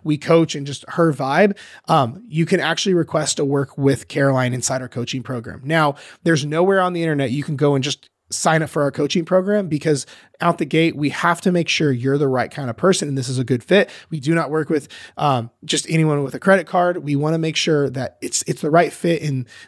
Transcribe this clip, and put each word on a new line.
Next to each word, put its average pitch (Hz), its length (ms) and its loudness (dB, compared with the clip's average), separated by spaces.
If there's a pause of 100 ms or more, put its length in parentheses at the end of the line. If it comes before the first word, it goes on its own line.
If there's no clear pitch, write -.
we 151 140 0
coach 165 360 4
and 143 120 -8
just 143 240 -10
her 165 220 2
vibe, 151 460 2 (300)
um, 160 420 0
you 160 160 0
can 170 140 2
actually 165 340 0
request 156 440 0
to 151 80 0
work 139 340 -2
with 139 280 2
Caroline 131 460 2
inside 127 300 -4
our 123 40 -12
coaching 123 360 -6
program. 123 420 -10
Now, 151 300 2 (280)
there's 156 220 2
nowhere 190 340 2
on 180 140 0
the 170 80 -2
internet 143 300 0
you 139 120 -2
can 156 140 -6
go 143 160 4
and 135 100 0
just - 260 -6 (200)
sign 160 320 0
up 156 80 -4
for 147 140 -2
our 139 80 0
coaching 156 340 -2
program, 185 440 0
because 147 360 0 (360)
out 165 180 0
the 160 60 -2
gate, 156 300 0
we 143 140 -2
have 170 320 -2
to 190 100 2
make 170 180 0
sure 151 220 0
you're 131 260 0
the 147 100 2
right 127 240 -2
kind 135 180 -8
of 113 80 -6
person 180 300 2
and 139 100 -4
this 123 120 -4
is 127 100 -2
a 131 40 0
good 123 200 0
fit. 185 260 2 (220)
We 156 80 -6
do 147 160 0
not 151 160 -2
work 156 180 -2
with, 156 180 -2 (280)
um, 131 340 0 (140)
just - 260 -4
anyone 156 340 2
with 135 120 -8
a 127 40 -8
credit 190 280 2
card. 180 300 0
We 143 180 -4
wanna 151 240 0
make 160 160 -2
sure 143 360 0
that 131 300 -8
it's, - 240 -4
it's - 160 -4
the - 80 -2
right 160 220 4
fit - 320 -2
and 135 240 -4 (200)